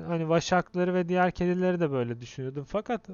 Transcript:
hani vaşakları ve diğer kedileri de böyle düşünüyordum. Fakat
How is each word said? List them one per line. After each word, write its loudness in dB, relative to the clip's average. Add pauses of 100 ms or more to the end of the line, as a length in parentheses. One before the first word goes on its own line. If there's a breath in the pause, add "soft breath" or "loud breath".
hani -2
vaşakları 2
ve 0
diğer 2
kedileri 0
de 2
böyle -2
düşünüyordum. -10
Fakat -4 (120)